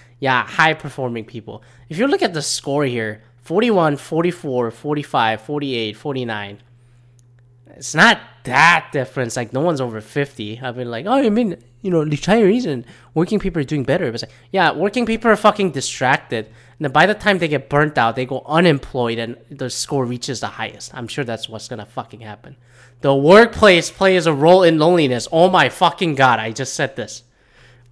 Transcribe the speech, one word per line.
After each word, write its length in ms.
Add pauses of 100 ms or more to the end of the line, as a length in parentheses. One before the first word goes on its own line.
(200)
yeah, 260
high 280
performing 520
people. 380 (240)
If 100
you 100
look 140
at 120
the 80
score 440
here, 360 (200)
forty-one, 540
forty-four, 760
forty-five, 720
forty-eight, 540
forty-nine. 640 (1080)
It's 280
not 240 (240)
that 480
difference. 460
Like, 160
no 80
one's 180
over 220
fifty. 600
I've 140
been 160
like, 140
"Oh, 160
you 100
mean, 240 (260)
you 80
know, 140
retirees 640
and 180 (300)
working 260
people 220
are 40
doing 180
better." 240
But 80
it's 80
like, 100 (180)
yeah, 220
working 320
people 260
are 60
fucking 340
distracted. 760
And 380
then 60
by 140
the 80
time 240
they 100
get 220
burnt 280
out, 200
they 80
go 200
unemployed 720
and 200 (120)
the 200
score 340
reaches 380
the 60
highest. 460
I'm 140
sure 160
that's 240
what's 220
gonna 160
fucking 340
happen. 380 (440)
The 140
workplace 720
plays 360
a 80
role 300
in 160
loneliness. 520
Oh 180
my 200
fucking 460
God, 240
I 120
just 220
said 240
this. 260 (680)